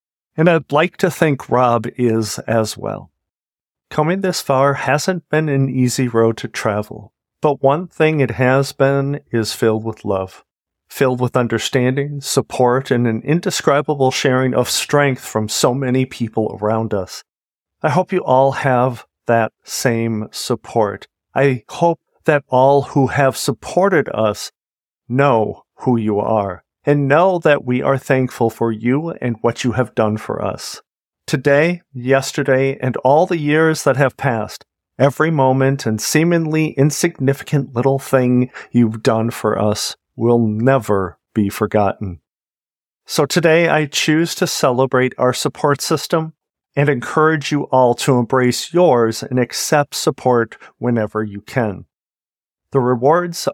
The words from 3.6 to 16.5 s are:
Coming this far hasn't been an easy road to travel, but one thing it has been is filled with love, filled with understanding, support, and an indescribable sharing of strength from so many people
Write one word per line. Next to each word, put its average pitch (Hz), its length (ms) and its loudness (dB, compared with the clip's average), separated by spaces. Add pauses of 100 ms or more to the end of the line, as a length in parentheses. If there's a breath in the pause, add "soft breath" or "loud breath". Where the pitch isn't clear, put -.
Coming 170 300 0
this 185 200 -4
far 139 340 2
hasn't 147 540 -2
been 156 180 0
an 139 220 0
easy 127 380 0
road 113 300 2
to 117 100 -12
travel, - 680 -6 (260)
but 147 220 0
one 156 260 2
thing 156 320 0
it 120 120 0
has 131 400 2
been 139 500 0 (100)
is 113 220 -2
filled 110 300 0
with 110 200 -10
love, 95 400 -6 (460)
filled 127 320 0
with 127 160 0
understanding, 127 840 -2
support, 127 680 0
and 123 180 2
an 110 140 -2
indescribable 147 880 0
sharing 127 460 0
of 123 160 0
strength 143 520 0
from 110 240 -4
so 127 280 0
many 131 280 0
people 113 560 -4